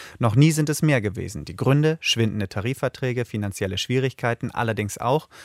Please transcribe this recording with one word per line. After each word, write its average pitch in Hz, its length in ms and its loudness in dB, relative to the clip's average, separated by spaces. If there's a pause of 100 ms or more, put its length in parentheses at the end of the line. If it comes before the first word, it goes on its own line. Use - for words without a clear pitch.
(180)
Noch 113 160 2
nie 147 160 8
sind 151 200 2
es 147 120 -2
mehr 143 200 4
gewesen. 90 420 -6
Die 82 120 -12
Gründe, 151 440 2
schwindende 104 480 0
Tarifverträge, 123 800 -4
finanzielle 98 520 -4
Schwierigkeiten, 123 720 -2
allerdings 107 480 -2
auch 139 300 0 (160)